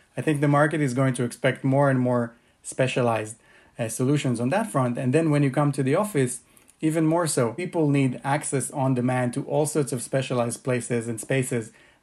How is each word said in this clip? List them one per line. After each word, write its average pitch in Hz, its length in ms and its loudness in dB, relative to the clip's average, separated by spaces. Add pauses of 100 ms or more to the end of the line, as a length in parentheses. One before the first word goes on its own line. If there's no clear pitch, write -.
(160)
I 127 60 -6
think 147 180 0
the 147 80 4
market 151 320 4
is 135 140 0
going 131 200 2
to 127 100 -2
expect 123 400 -2
more 139 260 4
and 131 100 2
more 123 340 0 (280)
specialized, 117 720 -2 (420)
uh, 117 100 -4
solutions 131 520 0
on 123 100 0
that 202 200 0
front. 127 260 0
And 127 160 0
then 160 180 4
when 147 120 4
you 139 80 2
come 143 220 0
to 143 100 -4
the 135 140 2
office, 151 440 0 (400)
even 156 260 2
more 165 200 2
so, 123 260 0
people 170 360 -2
need 139 340 2
access 139 480 -2
on 135 240 0
demand 123 380 0
to 139 120 -4
all 143 200 0
sorts 147 260 -2
of 123 120 -4
specialized 123 600 -2
places 120 460 -2
and 117 100 -6
spaces 127 540 -4 (300)